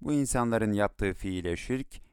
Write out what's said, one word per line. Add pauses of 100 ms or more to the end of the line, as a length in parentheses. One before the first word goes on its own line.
bu
insanların
yaptığı
fiile
şirk, (100)